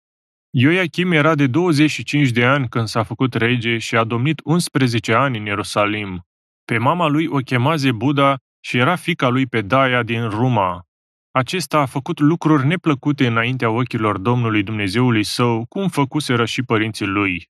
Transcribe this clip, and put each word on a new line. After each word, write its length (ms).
Ioachim 600
era 220
de 120
douăzeci 440
și 140
cinci 260
de 140
ani 240
când 180
s-a 160
făcut 320
rege 440
și 180
a 80
domnit 400
unsprezece 720
ani 240
în 60
Ierusalim. 840
Pe 140
mama 280
lui 200
o 120
chema 380
Zebuda 640
și 160
era 200
fiica 320
lui 180
Pedaia 560
din 260
Ruma. 540
Acesta 480
a 80
făcut 340
lucruri 460
neplăcute 600
înaintea 440
ochilor 480
Domnului 440
Dumnezeului 600
său, 460
cum 200
făcuseră 560
și 180
părinții 440
lui. 520